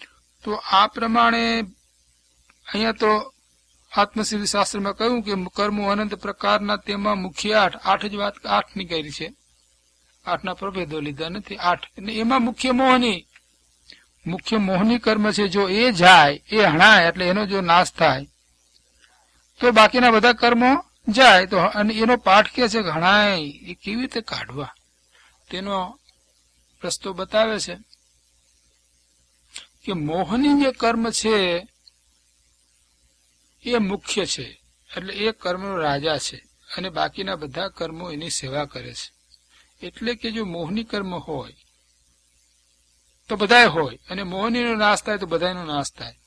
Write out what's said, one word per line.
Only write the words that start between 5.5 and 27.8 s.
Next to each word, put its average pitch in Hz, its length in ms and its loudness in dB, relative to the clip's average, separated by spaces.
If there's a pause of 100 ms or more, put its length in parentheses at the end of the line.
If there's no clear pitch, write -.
કર્મો 208 380 -2
અનંત 208 280 -2
પ્રકારના, 202 600 -2
તેમાં 202 400 -4
મુખ્ય 185 380 -4
આઠ, 196 260 2
આઠ 196 240 0
જ 208 100 -8
વાત, 202 200 -6 (120)
આઠની 202 400 -4
કરી 156 260 -6
છે, - 140 -12 (960)
આઠના 180 340 -6
પ્રભેદો 185 400 -8
લીધા 151 320 -8
નથી, 202 280 -12
આઠ. 175 320 -2
એટલે 208 220 -12
એમાં 226 300 0
મુખ્ય 254 280 -2
મોહની, 247 480 2 (1080)
મુખ્ય 185 340 -4
મોહની 202 400 2
કર્મ 214 320 2
છે, 202 160 0
જો 196 220 0
એ 208 220 2
જાય, 170 580 8
એ 214 160 0
હણાય, 180 420 8
એટલે 170 180 -2
એનો 190 200 0
જો 196 160 -2
નાશ 175 320 4
થાય, 143 340 0 (1300)
તો 247 120 0
બાકીના 226 440 6
બધા 226 260 4
કર્મો 240 300 4 (380)
જાય. 208 380 8
તો 190 100 -2 (140)
અને 214 220 -2
એનો 226 240 2
પાઠ 208 340 4
કે 254 180 -2
છે 226 140 -2
કે 170 80 -4
હણાય, 196 440 2 (280)
એ 175 120 -16
કેવી 220 260 -8
રીતે 254 200 -8
કાઢવા, 131 520 -12 (720)
તેનો 196 300 -8 (1040)
રસ્તો - 320 -10
બતાવે 208 460 -2
છે 180 160 -10 (2000)